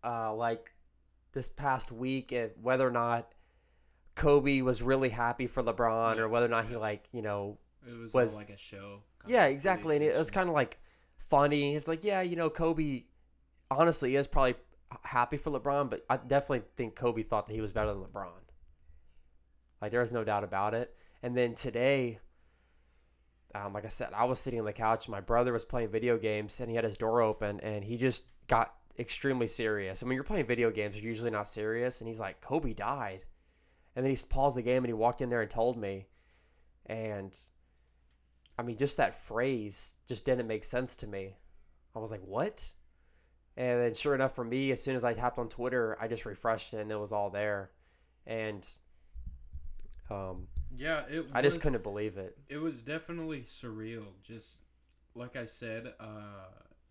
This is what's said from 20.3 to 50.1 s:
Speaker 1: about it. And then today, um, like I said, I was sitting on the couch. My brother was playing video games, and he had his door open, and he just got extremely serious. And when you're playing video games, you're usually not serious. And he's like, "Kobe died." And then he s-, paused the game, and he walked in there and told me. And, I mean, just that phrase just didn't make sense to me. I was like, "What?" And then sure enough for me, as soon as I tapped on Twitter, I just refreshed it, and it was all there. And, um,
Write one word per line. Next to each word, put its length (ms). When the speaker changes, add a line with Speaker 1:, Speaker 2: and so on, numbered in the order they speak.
Speaker 1:
about 300
it. 240
And 160
then 160
today, 640
um, 200
like 120
I 40
said, 220
I 120
was 160
sitting 200
on 60
the 80
couch. 340
My 140
brother 320
was 120
playing 240
video 280
games, 420
and 80
he 80
had 80
his 140
door 240
open, 380
and 240
he 120
just 300
got 280
extremely 480
serious. 560
And 80
when 60
you're 80
playing 240
video 240
games, 240
you're 100
usually 240
not 180
serious. 540
And 60
he's 120
like, 220
"Kobe 320
died." 520
And 80
then 60
he 60
s-, 100
paused 320
the 60
game, 200
and 40
he 60
walked 280
in 80
there 120
and 100
told 260
me. 300
And, 500
I 60
mean, 140
just 200
that 160
phrase 800
just 180
didn't 220
make 160
sense 340
to 100
me. 300
I 40
was 100
like, 140
"What?" 500
And 240
then 140
sure 220
enough 180
for 100
me, 280
as 100
soon 140
as 80
I 100
tapped 240
on 120
Twitter, 520
I 60
just 180
refreshed 480
it, 60
and 120
it 80
was 120
all 180
there. 420
And, 420
um, 380